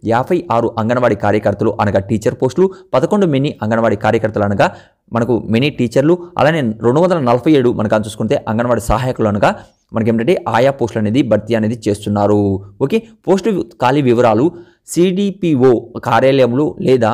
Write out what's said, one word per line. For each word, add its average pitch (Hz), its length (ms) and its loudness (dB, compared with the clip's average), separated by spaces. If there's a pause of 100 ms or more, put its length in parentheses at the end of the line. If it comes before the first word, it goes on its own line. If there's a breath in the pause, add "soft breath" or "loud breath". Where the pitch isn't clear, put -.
(120)
యాభై 131 260 0 (180)
ఆరు 117 140 0 (120)
అంగన్వాడీ 120 440 0
కార్యకర్తలు 107 460 0 (100)
అనగా 104 280 0
టీచర్ 117 340 -2
పోస్టులు, 175 240 0 (260 loud breath)
పదకొండు 196 400 0
మినీ 135 180 -2 (140)
అంగన్వాడీ 113 400 0
కార్యకర్తలు 107 420 0
అనగా 104 200 0 (480 loud breath)
మనకు 117 180 0 (180)
మినీ 127 160 2 (100)
టీచర్లు, 135 360 2 (260 loud breath)
అలానే 156 200 2 (260)
రెండు 131 180 2
వందల 180 140 0 (100)
నలభై 120 300 2
ఏడు 123 200 2
మనం 110 140 -2
కానీ 110 160 0
చూసుకుంటే 110 280 -4 (140)
అంగన్వాడీ 117 400 -2
సహాయకులు 113 400 -2
అనగా 104 200 2 (440 loud breath)
మనకి 113 180 0
ఏంటంటే 113 220 0 (220)
ఆయా 131 240 4
పోస్టులు 117 220 -4
అనేది 107 180 0 (100)
భర్తీ 107 280 0
అనేది 110 180 -2 (100)
చేస్తున్నారు. 104 540 0 (440 loud breath)
ఓకే, 208 140 -2 (280 loud breath)
పోస్టు 190 240 0 (320)
ఖాళీ 135 280 2
వివరాలు 117 340 4 (480 loud breath)
సీడీపీఓ 180 800 2 (360)
కార్యాలయంలో 127 580 2 (220)
లేదా 120 260 2